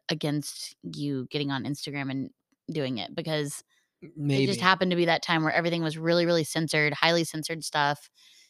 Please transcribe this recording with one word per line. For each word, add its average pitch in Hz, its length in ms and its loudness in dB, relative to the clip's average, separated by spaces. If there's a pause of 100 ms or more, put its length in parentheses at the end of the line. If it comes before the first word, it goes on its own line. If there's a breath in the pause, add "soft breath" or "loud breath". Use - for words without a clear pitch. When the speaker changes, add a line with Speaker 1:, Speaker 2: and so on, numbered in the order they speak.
Speaker 1:
against 151 760 -4
you 143 460 -6
getting 143 220 -2
on 131 140 -4
Instagram 143 440 -6
and 135 200 -6 (420)
doing 131 260 -2
it - 180 -6
because 156 480 -4 (380)
Speaker 2:
M-, - 80 -18 (200)
Speaker 1:
it 135 160 4
just 196 140 0
Speaker 2:
maybe. - 20 -8
Speaker 1:
happened 185 300 4
to 175 60 2
be 175 80 4
that 165 180 4
time 160 200 2
where 156 100 2
everything 170 300 0
was 156 140 -2
really, 170 280 2
really 170 180 4
censored, 151 500 0
highly 165 300 4
censored 156 400 -6
stuff. 147 460 0 (400 soft breath)